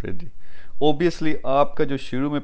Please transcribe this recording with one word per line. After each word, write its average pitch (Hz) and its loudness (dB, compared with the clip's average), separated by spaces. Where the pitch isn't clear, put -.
ready। - -2
Obviously 151 2
आपका 143 2
जो 139 -2
शुरू 135 -4
में 147 -4